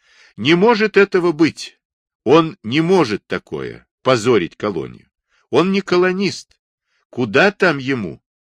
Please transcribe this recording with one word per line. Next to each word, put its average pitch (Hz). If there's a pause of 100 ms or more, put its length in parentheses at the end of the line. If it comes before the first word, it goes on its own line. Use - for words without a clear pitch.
(380)
не 135
может 214
этого 185
быть. - (440)
Он 156
не 127
может 160
такое, 65 (140)
позорить 113
колонию. 71 (400)
Он 165
не 196
колонист. 185 (520)
Куда 131
там 170
ему? 123 (240)